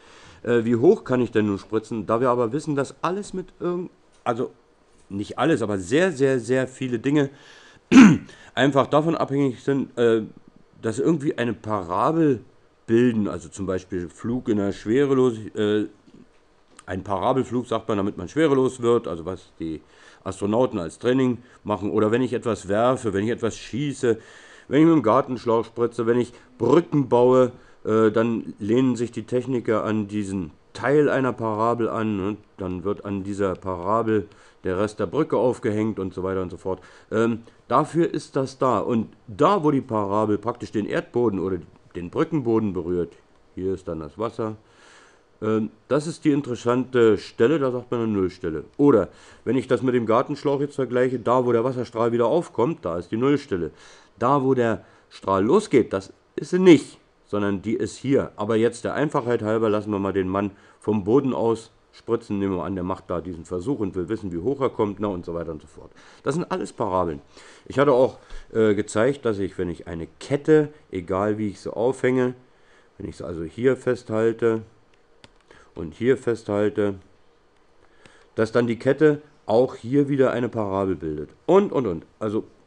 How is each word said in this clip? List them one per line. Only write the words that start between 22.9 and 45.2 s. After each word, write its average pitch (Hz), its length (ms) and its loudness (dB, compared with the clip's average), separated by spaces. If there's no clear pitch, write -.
wenn 98 100 0
ich 113 80 -2
etwas 110 260 -4
schieße, 123 640 -2
wenn 139 140 4
ich 160 40 6
mit 165 100 6
dem 143 80 2
Gartenschlauch 113 640 2
spritze, 117 400 -4
wenn 120 140 4
ich 120 140 -2
Brücken 139 520 2
baue, 123 420 6
äh, 110 260 4
dann 113 480 0
lehnen 120 360 2
sich 113 160 -4
die 113 120 -10
Techniker 117 600 -2
an 107 240 -2
diesen 98 440 -4
Teil 139 360 2
einer 127 240 0
Parabel 113 560 -2
an, 110 280 -2
ne? 98 200 -4
Dann 90 260 -6
wird 101 220 -6
an 101 180 -6
dieser 98 320 -2
Parabel 101 720 -2
der 92 160 -2
Rest 104 200 -4
der 107 60 -4
Brücke 135 320 -2
aufgehängt 110 640 -2
und 95 140 -8
so 92 100 -8
weiter 95 180 -4
und 90 80 -6
so 87 80 -12
fort. 92 240 -8
Ähm, 113 320 0
dafür 151 460 0
ist - 220 -8
das 135 220 -4
da. 123 220 2
Und 113 300 -2
da, 156 360 2
wo 151 80 2
die 135 100 2
Parabel 104 560 0
praktisch 110 340 -8
den 104 140 -2
Erdboden 120 540 -2
oder 92 180 -2
den 87 140 -10
Brückenboden 113 640 -2
berührt, 87 400 -4
hier 92 200 -4
ist 90 140 -10
dann 82 120 -6
das 76 180 -14
Wasser, 110 380 -6